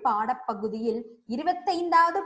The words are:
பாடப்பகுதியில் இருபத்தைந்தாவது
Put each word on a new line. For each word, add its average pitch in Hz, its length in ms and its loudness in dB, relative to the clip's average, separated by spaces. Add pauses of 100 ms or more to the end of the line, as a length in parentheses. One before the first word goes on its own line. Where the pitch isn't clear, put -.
பாடப்பகுதியில் 220 960 -2 (300)
இருபத்தைந்தாவது 339 960 2